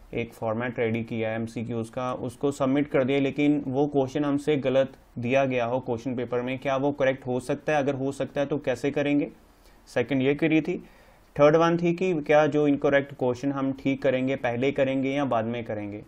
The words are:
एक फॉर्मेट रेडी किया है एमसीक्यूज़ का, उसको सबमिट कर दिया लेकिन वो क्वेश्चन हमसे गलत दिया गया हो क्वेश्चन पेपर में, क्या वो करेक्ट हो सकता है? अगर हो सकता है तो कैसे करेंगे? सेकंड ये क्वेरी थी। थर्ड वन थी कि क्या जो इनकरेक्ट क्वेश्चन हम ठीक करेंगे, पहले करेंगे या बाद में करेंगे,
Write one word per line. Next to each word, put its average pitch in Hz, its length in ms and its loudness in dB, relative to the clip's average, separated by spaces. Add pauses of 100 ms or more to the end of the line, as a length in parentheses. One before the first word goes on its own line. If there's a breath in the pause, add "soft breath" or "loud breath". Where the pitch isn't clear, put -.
(140)
एक 117 200 -6
फॉर्मेट 117 440 -4
रेडी 117 260 0
किया 113 240 -4
है 110 60 -4
एमसीक्यूज़ 113 560 -6
का, 127 240 -6
उसको 127 360 -4
सबमिट 139 380 0
कर 135 160 2
दिया 139 160 0
लेकिन 147 460 0
वो 135 200 0
क्वेश्चन 143 380 0
हमसे 143 320 0
गलत 131 360 2 (260)
दिया 131 260 2
गया 127 200 0
हो 117 160 0
क्वेश्चन 120 360 -4
पेपर 123 260 -2
में, 127 160 -4
क्या 135 180 -2
वो 143 160 2
करेक्ट 131 340 0
हो 123 140 -2
सकता 147 320 -4
है? 151 60 2
अगर 139 160 0
हो 135 180 -2
सकता 139 280 -4
है 143 60 0
तो 143 120 -2
कैसे 135 320 -2
करेंगे? 143 400 0 (560 soft breath)
सेकंड 127 360 -2
ये 143 120 4
क्वेरी 156 260 2
थी। 170 180 -2 (580 loud breath)
थर्ड 151 200 8
वन 165 200 4
थी 170 180 0
कि 185 200 0
क्या 151 320 4
जो 147 220 2
इनकरेक्ट 139 460 2
क्वेश्चन 127 380 -2
हम 135 200 -2
ठीक 135 300 -2
करेंगे, 131 340 0
पहले 123 360 0
करेंगे 135 380 0
या 143 140 -2
बाद 117 200 0
में 117 200 -4
करेंगे, 104 440 -8